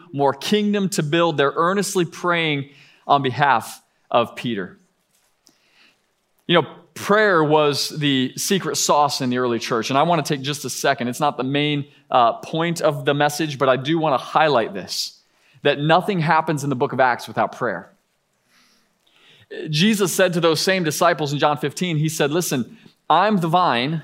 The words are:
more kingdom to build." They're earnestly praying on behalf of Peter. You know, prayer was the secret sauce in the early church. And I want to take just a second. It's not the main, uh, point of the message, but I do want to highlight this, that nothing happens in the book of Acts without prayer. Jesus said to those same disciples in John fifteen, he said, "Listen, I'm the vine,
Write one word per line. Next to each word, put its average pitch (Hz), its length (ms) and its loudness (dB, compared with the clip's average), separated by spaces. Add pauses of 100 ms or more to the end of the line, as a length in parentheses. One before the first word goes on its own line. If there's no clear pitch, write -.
(120)
more 139 220 2
kingdom 208 560 0
to - 120 -2
build." 160 340 2
They're 139 180 2
earnestly 185 500 0
praying 165 640 -2 (360)
on 139 160 4
behalf 135 580 0 (300)
of 117 240 0
Peter. 101 440 -8 (1700)
You 170 120 4
know, 139 80 -4 (260)
prayer 202 480 2
was 147 460 2
the 139 480 0
secret 160 400 -2
sauce 147 440 2
in 127 100 -2
the 123 80 -2
early 120 220 0
church. 113 300 -4
And 135 80 2
I 147 40 4
want 165 220 2
to 156 100 -4
take 135 80 -6
just 143 220 -8
a 123 60 -8
second. 131 380 -2
It's 123 120 -8
not 147 160 0
the 120 80 -4
main, 143 420 -2 (240)
uh, 117 240 4
point 165 460 -4
of 147 240 -2
the 143 100 0
message, 147 420 -2
but 143 120 2
I 131 80 4
do 151 220 -2
want 156 140 0
to 123 120 -2
highlight 147 500 2
this, - 460 -10 (420)
that 143 160 2
nothing 170 420 2
happens 160 440 0
in 143 60 -2
the 131 60 0
book 131 160 -2
of 127 80 -2
Acts 123 280 0
without 107 240 -2
prayer. 101 380 -6 (1800)
Jesus 196 420 0
said 180 220 2
to 175 60 -2
those 160 200 2
same 190 220 0
disciples 151 500 0
in 143 60 -2
John 147 180 2
fifteen, 156 400 -4
he 156 120 0
said, 151 240 0
"Listen, 156 440 -2 (320)
I'm 190 300 4
the 165 100 0
vine, 156 560 2